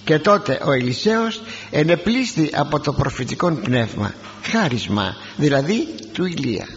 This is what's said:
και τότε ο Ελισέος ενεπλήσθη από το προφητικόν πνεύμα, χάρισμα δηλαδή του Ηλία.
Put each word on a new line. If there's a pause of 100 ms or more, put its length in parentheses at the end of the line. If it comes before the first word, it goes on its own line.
και
τότε
ο
Ελισέος (300)
ενεπλήσθη
από
το
προφητικόν
πνεύμα, (300)
χάρισμα (220)
δηλαδή (260)
του
Ηλία.